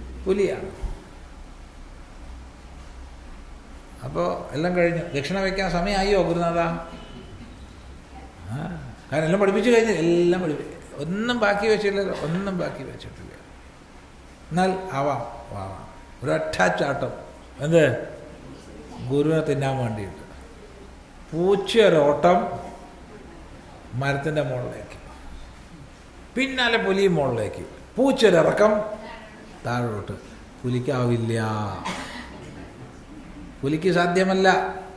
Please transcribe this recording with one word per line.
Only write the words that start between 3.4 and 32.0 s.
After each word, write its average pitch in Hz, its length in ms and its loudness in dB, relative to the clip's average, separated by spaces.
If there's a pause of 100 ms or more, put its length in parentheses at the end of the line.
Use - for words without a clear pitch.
അപ്പോ 170 480 -4
എല്ലാം 170 240 0
കഴിഞ്ഞു. 170 280 2 (100)
ദക്ഷിണ 160 260 -2
വയ്ക്കാൻ 190 320 0
സമയമായോ 196 500 4
ഗുരുനാഥ? 170 380 2 (1900)
ആ, 120 80 -6 (540)
കാരണം 156 140 2
എല്ലാം 190 160 4
പഠിപ്പിച്ചു 208 300 6
കഴിഞ്ഞു, 226 200 6
എല്ലാം 175 500 4
പഠിപ്പി-, - 540 -6
ഒന്നും 214 440 -2
ബാക്കി 202 280 4
വെച്ചില്ലല്ലോ, 202 520 2
ഒന്നും 180 380 -2
ബാക്കി 143 260 -4
വെച്ചിട്ടില്ല. - 500 -14 (1160)
എന്നാൽ 185 420 2
ആവാം, 135 300 0 (360)
ആവാം. 95 300 -10 (360)
ഒരൊറ്റ 156 340 -2 (220)
ചാട്ടം. 135 340 -2 (460)
എന്ത്? 147 540 4 (960)
ഗുരുവിനെ 147 340 4
തിന്നാൻ 139 360 0
വേണ്ടിയിട്ട്. 107 460 -4 (1080)
പൂച്ചയൊരോട്ടം 180 1300 6 (1300)
മരത്തിൻ്റെ 139 480 0
മുകളിലേക്ക്, 123 560 -6 (1400)
പിന്നാലെ 254 420 2
പുലിയും 190 380 4
മുകളിലേക്ക്, 117 500 0 (300)
പൂച്ചയൊരിറക്കം 208 760 6 (920)
താഴോട്ട്. 120 460 -2 (520)
പുലിക്കാവില്ല, 120 760 0 (2250)